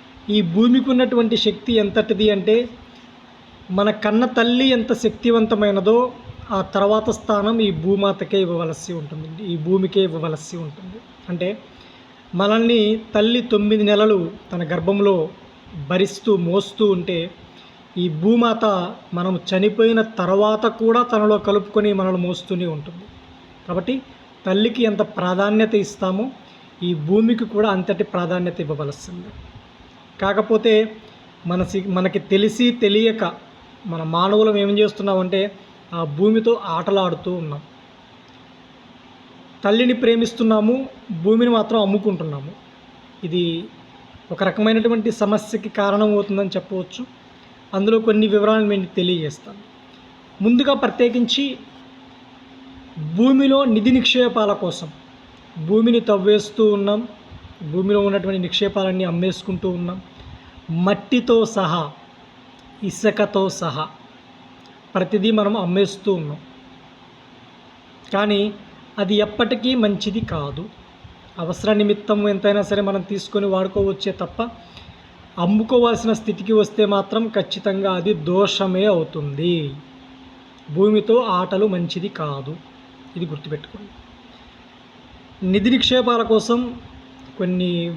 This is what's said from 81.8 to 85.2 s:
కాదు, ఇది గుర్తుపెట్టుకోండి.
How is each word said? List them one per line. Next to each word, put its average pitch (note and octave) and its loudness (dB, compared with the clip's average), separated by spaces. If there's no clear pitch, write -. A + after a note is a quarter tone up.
కాదు, D3 -8
ఇది F3 -6
గుర్తుపెట్టుకోండి. D#3 -12